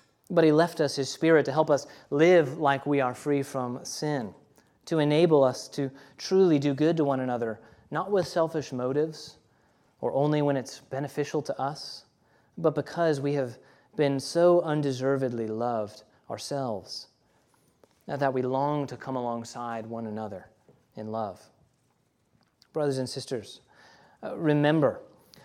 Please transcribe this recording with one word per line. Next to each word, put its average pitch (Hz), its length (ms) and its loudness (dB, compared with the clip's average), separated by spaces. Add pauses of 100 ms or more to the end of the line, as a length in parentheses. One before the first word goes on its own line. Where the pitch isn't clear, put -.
(300)
but 170 140 4
he 156 80 8
left 165 300 2
us 143 140 0
his 135 140 -4
Spirit 160 360 4
to 131 60 -2
help 151 180 2
us 139 180 2 (240)
live 156 480 6
like 139 260 0
we 147 160 2
are 123 140 -2
free 143 260 -2
from 127 420 -6
sin, 139 500 -6 (520)
to 165 140 0
enable 151 440 6
us 123 260 0
to 139 200 -4 (280)
truly 180 420 4
do 143 140 0
good 156 240 2
to 160 60 2
one 135 180 0
another, 117 380 -2 (320)
not 185 200 -4
with 190 160 2
selfish 165 440 -2
motives 139 640 -4 (640)
or 120 120 -2
only 147 280 2
when 143 140 2
it's 123 240 -8
beneficial 143 600 -6
to - 180 -8
us, - 440 -8 (540)
but 160 180 0
because 156 440 0
we 143 140 -2
have 127 240 -4 (380)
been 139 240 0
so 175 420 4
undeservedly 135 840 0
loved 110 560 -4 (260)
ourselves, 113 800 -8 (1000)
that 135 260 -2
we 127 80 0
long 139 440 -2
to 123 120 -12
come 131 180 -8
alongside 117 720 -8
one 113 220 -10
another 107 400 -10 (480)
in 110 160 -10
love. 110 300 -8 (1300)
Brothers 143 240 -2
and 127 120 -4
sisters, - 520 -10 (600)
uh, - 160 -10
remember 147 640 2 (460)